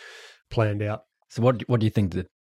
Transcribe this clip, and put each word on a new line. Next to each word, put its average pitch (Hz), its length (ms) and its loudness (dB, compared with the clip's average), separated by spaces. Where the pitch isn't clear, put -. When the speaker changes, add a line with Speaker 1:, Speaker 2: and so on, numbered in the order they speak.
Speaker 1:
planned 107 320 0
out. 104 220 -6
Speaker 2:
So - 120 -6
what, 120 260 2
what 117 140 2
do 107 40 2
you 107 40 2
think 98 240 0
the 90 140 -6